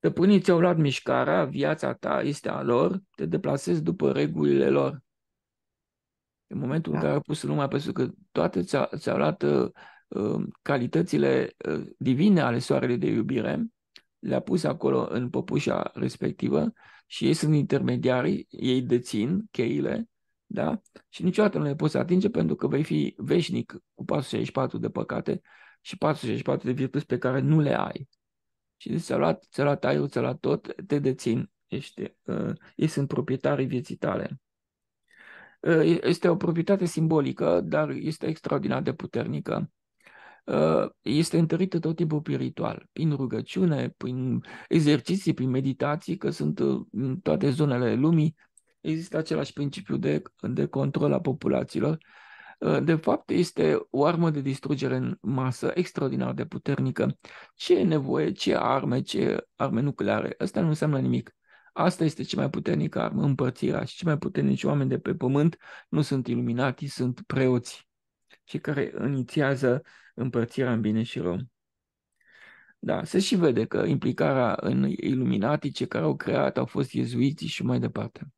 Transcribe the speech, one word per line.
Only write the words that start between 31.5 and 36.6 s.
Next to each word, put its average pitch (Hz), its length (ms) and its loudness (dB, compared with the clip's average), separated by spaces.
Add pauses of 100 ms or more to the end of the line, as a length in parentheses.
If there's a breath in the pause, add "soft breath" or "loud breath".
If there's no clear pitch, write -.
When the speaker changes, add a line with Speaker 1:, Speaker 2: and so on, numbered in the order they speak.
Speaker 1:
Ești, - 360 -8 (200)
uh, - 300 -4 (220 soft breath)
ei 156 120 0
sunt 139 200 -2
proprietarii 135 580 -2
vieții 123 300 -6
tale. - 460 -4 (1160 loud breath)
Uh, 165 420 4
este 165 260 2
o 170 80 6
proprietate 175 500 0